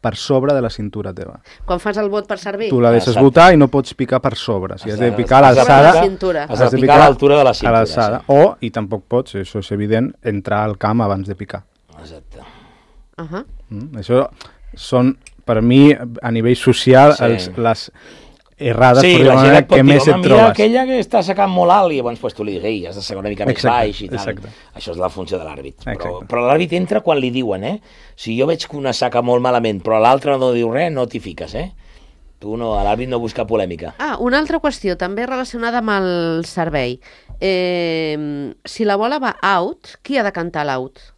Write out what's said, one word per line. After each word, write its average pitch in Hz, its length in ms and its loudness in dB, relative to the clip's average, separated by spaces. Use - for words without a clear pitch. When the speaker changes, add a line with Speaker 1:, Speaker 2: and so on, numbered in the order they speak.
Speaker 1:
per 110 140 -2
sobre 139 400 0
de 135 80 0
la 117 80 -4
cintura 101 420 -10
teva. - 280 -16
Speaker 2:
Quan 180 160 -6
fas 208 160 -6
el 214 120 -4
bot 202 200 -6
per 196 100 -8
servir? 202 320 -10
Speaker 1:
Tu 127 100 0
la 120 120 6
deixes 117 160 2
Speaker 3:
Exacte. 120 160 2
Speaker 1:
botar 165 280 6
i 175 40 6
no 147 100 6
pots 135 280 -2
picar 131 280 -2
per 120 140 -4
sobre, 92 420 -6
si 110 120 -12
has 104 40 -6
Speaker 3:
Has 107 60 -6
Speaker 1:
de 120 100 2
Speaker 3:
de, 107 60 -4
Speaker 1:
picar 127 260 4
a 135 60 8
Speaker 3:
has 123 80 6
de 131 80 6
Speaker 1:
l'alçada, 143 280 8
Speaker 3:
picar, 202 120 4
Speaker 2:
Cintura. 185 400 -4
Speaker 3:
has 156 60 -12
Speaker 1:
has 113 80 -4
Speaker 3:
de 127 60 -2
Speaker 1:
de 123 60 2
Speaker 3:
picar 139 120 6
Speaker 1:
picar - 20 8
Speaker 3:
a 156 120 8
l'altura 143 300 4
de 143 60 4
la 127 60 6
Speaker 1:
a 117 40 0
Speaker 3:
cintura, - 180 -2
Speaker 1:
l'alçada. 113 460 0
Speaker 3:
sí. - 100 -14
Speaker 1:
O, 147 320 6
i 117 100 -8
tampoc 104 380 -8
pots, 120 260 -4
això 98 240 -8
és 98 140 -8
evident, 107 500 -2
entrar 104 400 -4
al 107 160 -6
camp 107 220 -2
abans 98 260 -4
de 101 80 -10
picar. 98 300 -16
Speaker 3:
Exacte. - 380 -20
Speaker 2:
Ahà. 165 280 -14
Speaker 1:
Mm, 123 280 -14
això 123 300 0
són, 127 400 0
per 110 180 0
mi, 135 280 6
a 120 80 -6
nivell 117 240 0
social, 131 640 4
Speaker 3:
Sí. - 80 -4
Speaker 1:
els, 101 340 -2
les 113 320 -2
errades, 131 440 4
Speaker 3:
Sí, 180 100 6
Speaker 1:
per 170 60 4
dir-ho 131 100 6
Speaker 3:
la 131 60 6
Speaker 1:
d'alguna 131 80 6
Speaker 3:
gent 135 100 6
Speaker 1:
manera, 147 60 8
Speaker 3:
et - 100 2
pot - 80 6
Speaker 1:
que 135 60 6
Speaker 3:
dir, 139 100 6
Speaker 1:
més 143 160 6
Speaker 3:
«Home, - 40 4
Speaker 1:
et - 40 4
Speaker 3:
mira - 200 0
Speaker 1:
trobes. 220 140 8
Speaker 3:
aquella 226 360 2
que 262 140 -2
està 208 220 0
sacant 190 280 -2
molt 180 220 2
alt», 190 200 2
i 147 40 -4
llavors, 120 220 -6
pues, 117 160 -8
tu - 80 -10
li 104 100 -6
dius, 90 120 -8
«Ei, 104 220 -4
has 87 100 -14
de 101 60 -12
sacar 98 180 -10
una 101 80 -8
mica 101 160 -6
més 127 100 -2
Speaker 1:
Exacte, 120 220 -2
Speaker 3:
baix» 110 240 -4
i 101 80 -12
tal. 120 100 -10
Speaker 1:
exacte. 98 300 -10
Speaker 3:
Això - 180 -16
és 85 40 -10
la 90 140 -4
funció 92 280 -10
de 82 60 -12
l'àrbit. 69 400 -16
Però, 120 80 -10
Speaker 1:
Exacte. 87 340 -12
Speaker 3:
però 120 200 -4
l'àrbit 156 260 -2
entra 185 300 -4
quan 156 160 -2
li 127 120 -4
diuen, 107 340 -6
eh? 190 160 -8
Si 113 240 -10
jo 131 80 0
veig 160 200 -4
que 151 100 -16
una 135 180 -6
saca 120 260 -2
molt 123 220 0
malament, 117 400 -2
però 110 180 0
l'altre 139 380 2
no 127 140 0
diu 117 200 -2
res, 160 180 -4
no 131 160 -4
t'hi 113 140 -12
fiques, 85 340 -14
eh? 165 180 -10
Tu 107 180 -12
no, 113 260 -6
l'àrbit 110 280 -2
no 123 80 -4
busca 117 280 -8
polèmica. 90 520 -6
Speaker 2:
Ah, 285 220 -6
una 247 180 0
altra 311 200 -4
qüestió, 233 380 -6
també 196 300 -8
relacionada 247 520 -8
amb 220 120 -4
el 170 560 -4
servei. 143 520 -6
Eh, 160 920 -6
si - 200 -8
la 202 120 0
bola 240 220 -4
va 247 240 -6
out, 196 600 -4
qui 277 160 -6
ha 233 60 -2
de 202 80 -6
cantar 170 340 -8
l'out? 131 320 -8